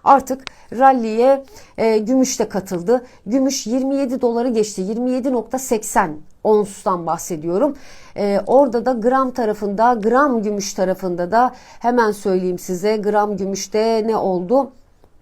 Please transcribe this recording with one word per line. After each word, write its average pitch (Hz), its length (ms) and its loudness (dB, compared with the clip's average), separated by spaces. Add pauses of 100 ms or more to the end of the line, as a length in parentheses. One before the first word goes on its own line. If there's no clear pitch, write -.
Artık 262 420 2 (340)
rally'e, 262 640 4 (340)
e, 220 200 2
gümüş 254 420 0
de 214 100 -2
katıldı. 196 560 -2 (200)
Gümüş 262 420 0
yirmi 262 280 -2
yedi 262 260 -2
doları 233 280 0
geçti. 214 320 -2
Yirmi 226 300 -4
yedi 254 220 -2
nokta 226 260 -4
seksen 214 580 -2 (260)
onstan 202 600 0
bahsediyorum. 170 720 -2 (400)
E, 202 300 0
orada 240 380 4
da 254 60 2
gram 254 400 0
tarafında, 214 640 0
gram 233 500 2
gümüş 202 300 -4
tarafında 185 580 -4
da 247 220 2 (260)
hemen 233 320 2
söyleyeyim 185 480 -2
size, 196 380 -2
gram 208 400 0
gümüşte 214 680 -2
ne 220 100 0
oldu? 185 540 0 (500)